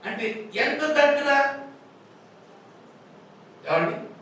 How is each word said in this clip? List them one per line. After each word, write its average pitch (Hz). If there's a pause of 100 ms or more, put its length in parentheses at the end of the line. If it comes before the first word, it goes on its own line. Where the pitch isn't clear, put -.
అంటే 214
ఎంత 285
దగ్గర? 285 (2000)
ఏమండి? - (180)